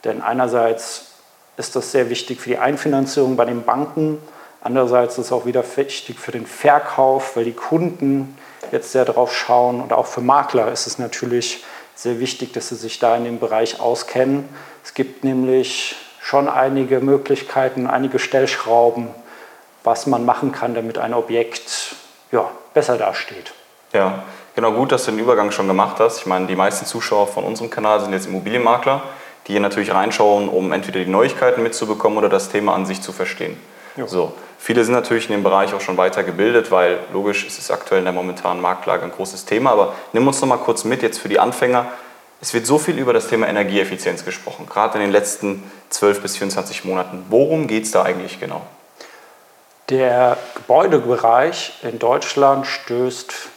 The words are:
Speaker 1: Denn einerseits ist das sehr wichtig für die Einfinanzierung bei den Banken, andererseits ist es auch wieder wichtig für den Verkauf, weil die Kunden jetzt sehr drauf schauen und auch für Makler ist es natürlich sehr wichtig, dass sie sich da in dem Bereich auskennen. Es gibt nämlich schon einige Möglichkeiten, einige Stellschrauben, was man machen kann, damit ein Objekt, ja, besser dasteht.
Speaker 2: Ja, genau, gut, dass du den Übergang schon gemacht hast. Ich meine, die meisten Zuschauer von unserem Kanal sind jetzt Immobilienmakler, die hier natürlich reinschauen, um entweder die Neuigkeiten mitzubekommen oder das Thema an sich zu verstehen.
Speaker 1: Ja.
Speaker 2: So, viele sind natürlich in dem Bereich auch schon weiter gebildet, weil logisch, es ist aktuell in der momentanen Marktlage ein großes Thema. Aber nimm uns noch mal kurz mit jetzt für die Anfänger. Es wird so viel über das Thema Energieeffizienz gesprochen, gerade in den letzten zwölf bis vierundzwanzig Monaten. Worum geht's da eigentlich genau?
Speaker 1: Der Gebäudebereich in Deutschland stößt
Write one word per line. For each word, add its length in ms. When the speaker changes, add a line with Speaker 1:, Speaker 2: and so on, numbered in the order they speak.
Speaker 1:
Denn 180
einerseits 840
ist 180
das 160
sehr 180
wichtig 320
für 100
die 80
Einfinanzierung 800
bei 100
den 180
Banken, 540
andererseits 560
ist 80
es 60
auch 120
wieder 200
wichtig 440
für 100
den 160
Verkauf, 920
weil 80
die 80
Kunden 840
jetzt 200
sehr 120
drauf 320
schauen 440
und 120
auch 140
für 140
Makler 500
ist 160
es 120
natürlich 680
sehr 260
wichtig, 320
dass 160
sie 80
sich 220
da 180
in 80
dem 160
Bereich 400
auskennen. 680
Es 100
gibt 300
nämlich 720
schon 260
einige 520
Möglichkeiten, 840
einige 320
Stellschrauben, 920
was 240
man 180
machen 280
kann, 220
damit 240
ein 160
Objekt, 840
ja, 180
besser 220
dasteht. 560
Speaker 2:
Ja, 300
genau, 180
gut, 200
dass 140
du 40
den 100
Übergang 300
schon 160
gemacht 320
hast. 200
Ich 80
meine, 200
die 100
meisten 300
Zuschauer 400
von 180
unserem 260
Kanal 300
sind 120
jetzt 140
Immobilienmakler, 760
die 60
hier 80
natürlich 320
reinschauen, 580
um 200
entweder 320
die 80
Neuigkeiten 520
mitzubekommen 560
oder 100
das 220
Thema 240
an 120
sich 160
zu 80
verstehen. 460
Speaker 1:
Ja. 100
Speaker 2:
So, 260
viele 260
sind 100
natürlich 340
in 40
dem 100
Bereich 320
auch 60
schon 160
weiter 260
gebildet, 480
weil 300
logisch, 320
es 140
ist 140
aktuell 260
in 60
der 80
momentanen 500
Marktlage 400
ein 80
großes 360
Thema. 260
Aber 220
nimm 160
uns 120
noch 60
mal 120
kurz 260
mit 180
jetzt 160
für 100
die 120
Anfänger. 460
Es 140
wird 120
so 120
viel 200
über 140
das 140
Thema 220
Energieeffizienz 760
gesprochen, 460
gerade 280
in 20
den 100
letzten 540
zwölf 340
bis 140
vierundzwanzig 480
Monaten. 460
Worum 360
geht's 240
da 140
eigentlich 340
genau? 240
Speaker 1:
Der 480
Gebäudebereich 1300
in 160
Deutschland 680
stößt 680